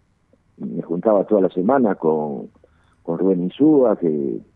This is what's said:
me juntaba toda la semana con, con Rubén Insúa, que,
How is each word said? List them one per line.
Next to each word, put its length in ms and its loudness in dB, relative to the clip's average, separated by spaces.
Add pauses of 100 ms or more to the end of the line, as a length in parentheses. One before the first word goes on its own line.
(580)
me 260 -10
juntaba 420 0
toda 160 2
la 80 0
semana 460 0
con, 540 -4 (520)
con 160 -6
Rubén 240 0
Insúa, 560 2
que, 440 -4 (140)